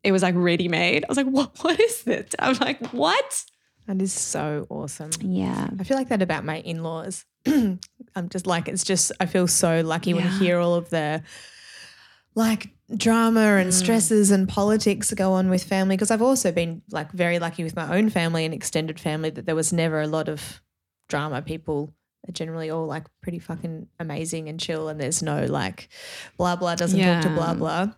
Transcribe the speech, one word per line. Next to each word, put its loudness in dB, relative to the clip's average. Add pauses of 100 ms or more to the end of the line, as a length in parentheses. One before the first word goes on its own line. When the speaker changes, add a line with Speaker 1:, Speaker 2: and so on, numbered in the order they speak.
Speaker 1:
it 4
was, 4
like, 2
ready-made. 2
I -6
was 2
like, 2
"What, 0
what 2
is 2
this?" -4 (100)
I'm 2
like, -2 (100)
"What?" 0 (420)
Speaker 2:
That -2
is -2
so -4
awesome. -8
Speaker 1:
Yeah. -2 (100)
Speaker 2:
I -6
feel 0
like -4
that 0
about -2
my -6
in-laws. -8 (200)
<clears throat> - (720)
I'm -6
just -6
like, 0
it's -4
just, 0
I 0
feel 2
so 4
lucky 0
when 2
you 2
Speaker 1:
Yeah. -2
Speaker 2:
hear 4
all 2
of -4
the, -2 (1120)
like, 0 (260)
drama 6
and 4
Speaker 1:
Mm. 2
Speaker 2:
stresses 4
and 6
politics 2
go 2
on 2
with 2
family, 2
'cause 0
I've 2
also 2
been, -2 (100)
like, -8
very 0
lucky -4
with -6
my -2
own 4
family 0
and -4
extended -4
family -2
that -12
there 0
was 0
never 2
a -2
lot -2
of -10 (480)
drama. -4
People -6 (340)
are -14
generally -8
all, -4
like, -8 (160)
pretty -8
fucking -10 (120)
amazing -6
and -10
chill, -4
and -8
there's -2
no, -2
like, -4 (480)
blah, 2
blah, -2
doesn't 2
talk 4
to 2
blah, 0
Speaker 1:
Yeah. 0
Speaker 2:
blah. 0 (100)